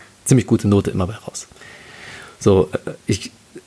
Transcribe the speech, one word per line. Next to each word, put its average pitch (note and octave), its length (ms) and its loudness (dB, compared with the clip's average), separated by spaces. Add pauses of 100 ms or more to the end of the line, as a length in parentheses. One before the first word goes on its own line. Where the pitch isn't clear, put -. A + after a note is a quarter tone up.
(260)
ziemlich B2+ 220 2
gute A2+ 200 0
Note G2+ 240 2
immer G2 160 -2
bei G#2+ 80 -10
raus. - 320 -16 (920)
So, F#2+ 300 4 (160)
äh, - 60 -8 (160)
ich, - 240 -6 (360)